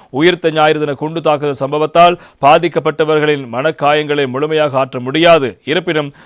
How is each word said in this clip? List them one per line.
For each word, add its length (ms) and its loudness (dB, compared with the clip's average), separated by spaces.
உயிர்த்த 400 0
ஞாயிறு 280 2
தின 160 -4
குண்டு 260 -8
தாக்குதல் 420 -2
சம்பவத்தால் 560 2
பாதிக்கப்பட்டவர்களின் 1120 0
மனக்காயங்களை 720 -2
முழுமையாக 520 -2
ஆற்ற 220 -4
முடியாது. 640 2
இருப்பினும் 480 -4